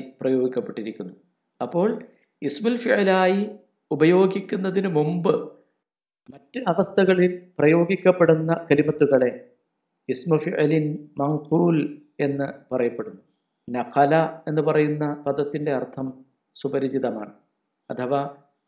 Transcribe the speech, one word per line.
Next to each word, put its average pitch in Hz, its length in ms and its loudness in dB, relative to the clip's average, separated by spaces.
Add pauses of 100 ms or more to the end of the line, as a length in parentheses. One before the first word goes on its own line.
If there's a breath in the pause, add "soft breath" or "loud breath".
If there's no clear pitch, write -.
(140)
പ്രയോഗിക്കപ്പെട്ടിരിക്കുന്നു. 120 1000 -4 (460)
അപ്പോൾ 170 280 -2 (540 loud breath)
ഇസ്മുൽ 214 340 -2
ഫിഅലായി 190 640 2 (500)
ഉപയോഗിക്കുന്നതിന് 190 1000 2
മുമ്പ് 165 440 0 (920)
മറ്റ് - 380 -14
അവസ്ഥകളിൽ 180 640 2 (200)
പ്രയോഗിക്കപ്പെടുന്ന 165 1000 4 (100)
കലിമത്തുകളെ 143 680 2 (800)
ഇസ്മു 156 280 0
ഫിഅലിൻ 151 500 0 (280)
മൻഖൂൽ 156 640 0 (440)
എന്ന് 139 260 -2 (180)
പറയപ്പെടുന്നു. 117 580 -4 (460)
നഖല 139 460 2 (320)
എന്ന് 151 160 -2
പറയുന്ന 151 420 0 (160)
പദത്തിൻ്റെ 147 520 -4
അർത്ഥം 131 340 -6 (500)
സുപരിചിതമാണ്, 127 760 -4 (580)
അഥവാ 127 320 -4 (460)